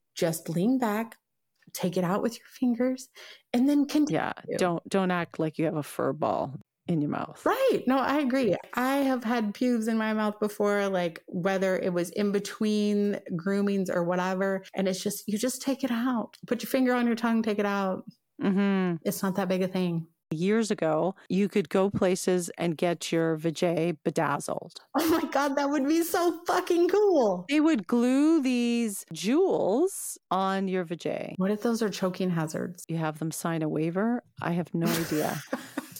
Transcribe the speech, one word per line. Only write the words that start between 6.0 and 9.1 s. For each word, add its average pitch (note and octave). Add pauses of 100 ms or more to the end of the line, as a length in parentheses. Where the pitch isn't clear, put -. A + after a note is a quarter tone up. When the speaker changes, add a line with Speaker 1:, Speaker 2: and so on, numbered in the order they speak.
Speaker 2:
ball B2+ (340)
in E3
your D3
mouth. -
Speaker 1:
Right. A#4+
No, B3+
I C#4
agree. B3+ (200)
I C4
have C4